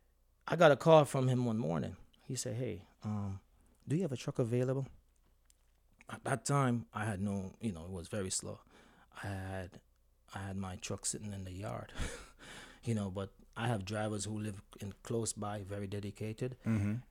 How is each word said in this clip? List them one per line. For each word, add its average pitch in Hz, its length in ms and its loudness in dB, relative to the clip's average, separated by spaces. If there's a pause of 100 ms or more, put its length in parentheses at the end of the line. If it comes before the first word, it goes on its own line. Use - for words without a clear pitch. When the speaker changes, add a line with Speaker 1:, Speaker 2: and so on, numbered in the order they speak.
(480)
Speaker 1:
I - 80 0
got 165 160 10
a 135 40 8
call 156 300 10
from 131 220 2
him 123 180 4
one 110 120 2
morning. 120 380 0 (320)
He 131 80 -6
said, 117 200 -4
"Hey, 107 280 -4 (200)
um, 101 360 -2 (480)
do 131 80 0
you 180 60 2
have 160 100 -2
a 123 60 -4
truck - 220 -4
available?" 127 480 2 (1200)
At - 160 -12
that - 200 0
time, 127 480 2
I 107 120 -4
had 98 160 -2
no, 98 400 -2
you 113 100 -2
know, 82 140 -8
it 92 60 -8
was 95 180 -8
very 98 220 -2
slow. 104 280 -6 (640)
I 104 40 -6
had, 95 420 -6 (680)
I 98 120 -6
had 98 100 -6
my 92 200 -4
truck - 280 -6
sitting - 280 -6
in 95 120 -8
the 92 80 -10
yard, 107 400 -8 (440)
<laughs> - 460 -18
you 113 120 0
know, 101 140 0
but 98 200 -4 (260)
I 113 120 -2
have 104 180 0
drivers 107 400 -2
who 107 140 -4
live 104 220 -6 (200)
in 101 120 -6 (100)
close 117 300 -2
by, 104 340 -6
very 101 200 -6
dedicated. 107 680 -6 (100)
Speaker 2:
Mm-hmm. 107 280 2 (160)